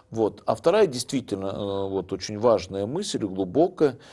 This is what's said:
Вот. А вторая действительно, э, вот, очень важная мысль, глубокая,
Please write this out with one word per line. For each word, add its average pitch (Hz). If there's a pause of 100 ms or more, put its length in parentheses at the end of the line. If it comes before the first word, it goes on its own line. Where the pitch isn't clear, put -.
(100)
Вот. 110
А 120
вторая 196
действительно, 120
э, 98
вот, 95
очень 104
важная 98
мысль, 139
глубокая, 123 (140)